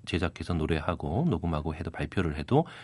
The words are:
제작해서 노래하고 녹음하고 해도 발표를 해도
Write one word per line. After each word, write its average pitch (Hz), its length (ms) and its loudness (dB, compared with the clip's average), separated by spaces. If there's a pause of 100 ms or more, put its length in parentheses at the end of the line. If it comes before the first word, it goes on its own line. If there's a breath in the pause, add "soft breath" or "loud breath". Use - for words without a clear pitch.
제작해서 85 480 -2
노래하고 80 800 2
녹음하고 80 440 0
해도 - 160 -6
발표를 82 460 -2
해도 123 300 4 (180 loud breath)